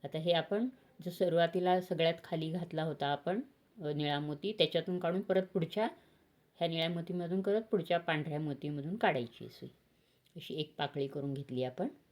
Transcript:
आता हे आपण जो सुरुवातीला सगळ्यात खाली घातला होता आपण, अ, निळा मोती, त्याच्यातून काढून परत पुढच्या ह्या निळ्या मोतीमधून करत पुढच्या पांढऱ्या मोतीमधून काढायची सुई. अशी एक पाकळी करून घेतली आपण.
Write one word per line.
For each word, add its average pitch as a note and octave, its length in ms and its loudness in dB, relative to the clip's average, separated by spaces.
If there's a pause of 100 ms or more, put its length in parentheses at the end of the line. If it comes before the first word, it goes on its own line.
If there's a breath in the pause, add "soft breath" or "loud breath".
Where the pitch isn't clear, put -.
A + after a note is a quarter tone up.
आता D#3 140 -4
हे E3 140 2
आपण G3+ 360 2 (360 loud breath)
जो F3+ 60 -4
सुरुवातीला F3+ 680 4
सगळ्यात E3 340 2 (100)
खाली D#3+ 260 -2
घातला E3 320 -4
होता D3+ 240 -2
आपण, F3 340 0 (420)
अ, D3+ 100 -2
निळा D3 280 0
मोती, D3+ 320 -4
त्याच्यातून E3+ 460 2
काढून F3+ 220 0
परत F#3+ 260 2
पुढच्या G3+ 420 0 (680 loud breath)
ह्या E3+ 140 0
निळ्या E3 220 0
मोतीमधून F3 520 -2
करत G3+ 200 2
पुढच्या F3 360 0
पांढऱ्या D3+ 420 0
मोतीमधून D3 560 -4
काढायची C3 520 0
सुई. - 200 -16 (680 soft breath)
अशी - 180 -10
एक D3+ 220 -6
पाकळी C#3+ 320 -2
करून C#3 260 -4
घेतली B2+ 300 -2
आपण. B2+ 240 -4 (240)